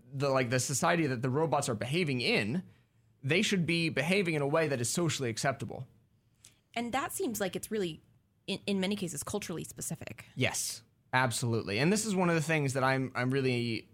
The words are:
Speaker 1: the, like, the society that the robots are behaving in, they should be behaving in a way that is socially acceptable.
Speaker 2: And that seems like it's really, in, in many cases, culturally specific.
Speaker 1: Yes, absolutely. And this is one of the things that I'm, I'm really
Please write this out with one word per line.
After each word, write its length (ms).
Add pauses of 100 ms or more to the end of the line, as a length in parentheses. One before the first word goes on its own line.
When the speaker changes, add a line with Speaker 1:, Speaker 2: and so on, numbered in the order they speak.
(180)
Speaker 1:
the, 120
like, 200
the 120
society 460
that 140
the 80
robots 380
are 80
behaving 460
in, 420 (580)
they 200
should 240
be 240
behaving 460
in 60
a 60
way 220
that 100
is 100
socially 400
acceptable. 560 (880)
Speaker 2:
And 200
that 180
seems 300
like 160
it's 120
really, 320 (460)
in, 180
in 140
many 160
cases, 280
culturally 420
specific. 580 (120)
Speaker 1:
Yes, 480 (280)
absolutely. 680
And 120
this 140
is 100
one 140
of 60
the 60
things 340
that 100
I'm, 280
I'm 160
really 640